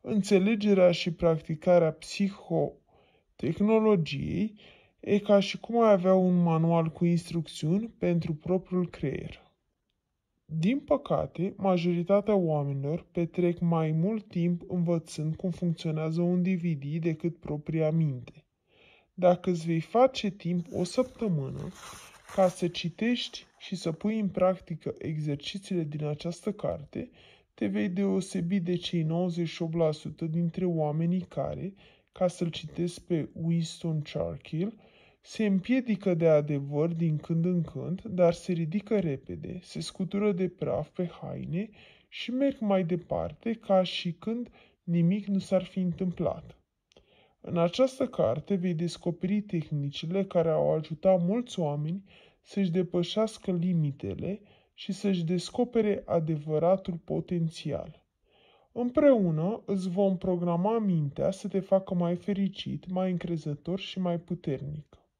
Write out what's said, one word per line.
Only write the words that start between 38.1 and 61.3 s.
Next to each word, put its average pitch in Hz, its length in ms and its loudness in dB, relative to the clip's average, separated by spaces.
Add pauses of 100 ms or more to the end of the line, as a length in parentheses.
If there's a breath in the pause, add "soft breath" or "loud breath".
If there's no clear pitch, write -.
se 180 200 -4
ridică 175 460 -2
repede, 147 640 -6
se - 180 -12
scutură 202 520 -2
de 180 160 -2
praf 151 400 -4
pe 175 220 -4 (100)
haine 139 480 -6 (400 loud breath)
și - 220 -12
merg 269 300 0
mai 196 240 2
departe 175 680 -4
ca 196 300 2
și 175 300 -4
când 233 360 -6 (340 soft breath)
nimic 175 440 2
nu 196 120 0
s-ar 185 240 0
fi 185 180 -6
întâmplat." 175 760 -4 (840 soft breath)
În 175 180 -4
această 247 480 2
carte 156 480 0
vei 180 200 0
descoperi 175 640 -2
tehnicile 160 840 -4
care 165 260 2
au 147 200 2
ajutat 170 520 2
mulți 214 380 -2
oameni 151 440 -2 (360 soft breath)
să-și 196 300 -2
depășească 180 840 0
limitele 165 880 -2 (340 soft breath)
și - 180 -10
să-și 190 320 0
descopere 208 840 0
adevăratul 160 960 0
potențial. 160 1000 -4 (680 soft breath)
Împreună 226 920 4
îți 190 220 -2
vom 190 280 2
programa 175 640 0
mintea 156 520 0